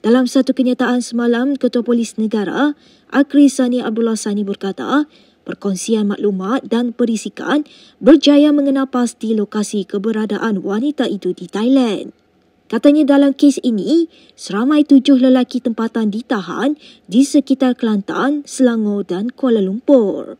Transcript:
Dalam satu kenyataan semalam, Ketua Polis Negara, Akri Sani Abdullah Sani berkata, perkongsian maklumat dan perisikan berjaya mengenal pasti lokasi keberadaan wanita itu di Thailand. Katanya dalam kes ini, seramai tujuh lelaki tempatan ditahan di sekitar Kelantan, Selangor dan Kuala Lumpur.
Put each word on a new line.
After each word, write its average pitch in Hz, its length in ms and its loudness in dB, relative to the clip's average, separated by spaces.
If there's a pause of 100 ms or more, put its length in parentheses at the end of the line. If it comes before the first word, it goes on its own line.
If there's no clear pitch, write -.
Dalam 247 240 4
satu 262 240 0
kenyataan 247 480 0
semalam, 240 560 -2
Ketua 247 240 -2
Polis 233 400 -2
Negara, 220 560 -2 (320)
Akri 277 400 2
Sani 247 320 0
Abdullah 226 400 -2
Sani 208 240 -4
berkata, 233 640 -4 (400)
perkongsian 202 640 -4
maklumat 202 560 -4
dan 233 240 -2
perisikan 240 720 -4 (400)
berjaya 285 480 6
mengenal 277 320 0
pasti 240 480 -4
lokasi 208 560 -4
keberadaan 214 720 -4
wanita 226 480 -4
itu 185 240 -4
di 175 160 -12
Thailand. 233 640 0 (560)
Katanya 285 480 4
dalam 277 160 4
kes 277 320 2
ini, 247 480 0 (240)
seramai 285 480 0
tujuh 277 320 6
lelaki 254 480 2
tempatan 226 480 -2
ditahan 220 640 -4 (320)
di 240 160 4
sekitar 262 560 0
Kelantan, 240 640 -2
Selangor 220 640 0
dan 202 240 -6
Kuala 226 320 0
Lumpur. 202 760 0